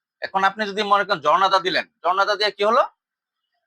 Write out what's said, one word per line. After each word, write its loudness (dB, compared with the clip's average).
এখন -4
আপনি -2
যদি -4
মনে 2
করেন -2
ঝর্ণাদা 2
দিলেন, -2
ঝর্ণাদা 0
দিয়ে 0
কি -4
হলো, 4